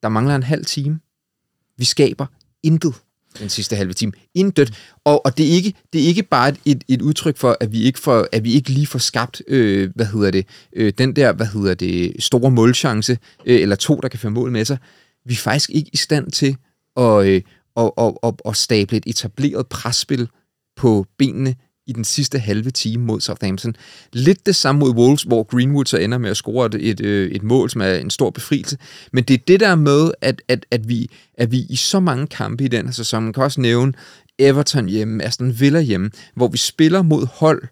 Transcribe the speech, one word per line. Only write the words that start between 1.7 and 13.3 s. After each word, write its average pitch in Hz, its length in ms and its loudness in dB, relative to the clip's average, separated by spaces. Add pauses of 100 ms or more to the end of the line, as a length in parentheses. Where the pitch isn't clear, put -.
Vi 123 80 -2
skaber - 400 2 (380)
intet 160 300 2 (460)
den 101 100 -10
sidste 107 260 -6
halve 95 180 -4
time. 104 180 -4 (220)
Intet. 170 400 2 (300)
Og, 147 220 4
og 131 120 -2
det 156 80 4
er 143 60 2
ikke, 185 220 2 (200)
det 165 100 2
er - 20 4
ikke 175 180 2
bare 127 260 2
et, 139 160 -4
et, 139 220 0
et 127 140 0
udtryk 147 360 -2
for, 123 220 2
at 110 120 -4
vi 110 120 -2
ikke 131 160 0
får, 117 320 2
at 110 120 -2
vi 113 100 -2
ikke 135 160 2
lige 139 180 0
får 127 120 -6
skabt, - 480 -4
øh, 98 480 2
hvad 113 100 -2
hedder 101 260 0
det, 95 140 0 (280)
øh, 107 240 0
den 131 180 0
der, 135 160 4
hvad 110 140 -2
hedder 98 280 -2
det, 90 460 -4
store 127 320 2
målchance, 120 680 2 (280)